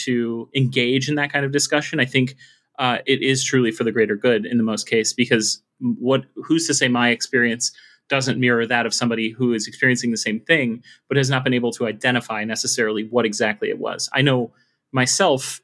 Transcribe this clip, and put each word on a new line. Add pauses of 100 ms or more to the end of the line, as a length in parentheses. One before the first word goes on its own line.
to
engage
in
that
kind
of
discussion,
I
think, (420)
uh,
it
is
truly
for
the
greater
good
in
the
most
case,
because (160)
what, (120)
who's
to
say
my
experience (380)
doesn't
mirror
that
of
somebody
who
is
experiencing
the
same
thing, (260)
but
has
not
been
able
to
identify
necessarily
what
exactly
it
was.
I
know (380)
myself,